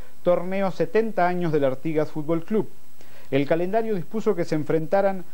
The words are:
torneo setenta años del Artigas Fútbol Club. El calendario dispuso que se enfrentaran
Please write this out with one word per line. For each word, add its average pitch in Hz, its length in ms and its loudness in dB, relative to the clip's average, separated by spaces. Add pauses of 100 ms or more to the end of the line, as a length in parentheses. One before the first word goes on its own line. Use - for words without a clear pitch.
(240)
torneo 180 480 2
setenta 190 560 2
años 175 240 0
del 147 140 2
Artigas 151 440 0
Fútbol 160 340 -2
Club. 214 260 0 (600)
El 139 140 2
calendario 196 500 0
dispuso 196 400 -2
que 170 100 0
se 165 100 0
enfrentaran 165 760 0